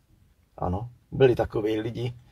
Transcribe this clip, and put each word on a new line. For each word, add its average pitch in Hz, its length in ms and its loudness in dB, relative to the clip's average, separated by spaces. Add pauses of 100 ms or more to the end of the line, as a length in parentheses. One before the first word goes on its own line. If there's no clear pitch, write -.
(580)
Ano, 98 300 -4 (240)
byli 123 240 6
takoví 110 440 -2
lidi, 117 340 -6 (180)